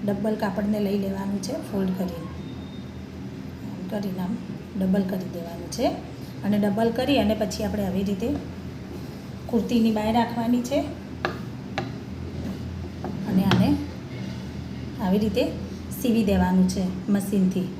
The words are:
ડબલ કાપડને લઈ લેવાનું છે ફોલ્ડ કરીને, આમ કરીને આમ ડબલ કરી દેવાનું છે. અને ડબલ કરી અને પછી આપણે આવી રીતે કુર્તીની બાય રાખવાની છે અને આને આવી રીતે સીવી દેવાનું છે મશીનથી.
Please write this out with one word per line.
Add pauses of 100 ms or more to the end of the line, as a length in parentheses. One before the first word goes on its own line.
ડબલ
કાપડને
લઈ
લેવાનું
છે (140)
ફોલ્ડ
કરીને, (1400)
આમ (120)
કરીને
આમ (460)
ડબલ
કરી
દેવાનું
છે. (560)
અને
ડબલ
કરી
અને
પછી
આપણે
આવી
રીતે (1200)
કુર્તીની
બાય
રાખવાની
છે (2500)
અને
આને (1400)
આવી
રીતે (580)
સીવી
દેવાનું
છે (320)
મશીનથી. (100)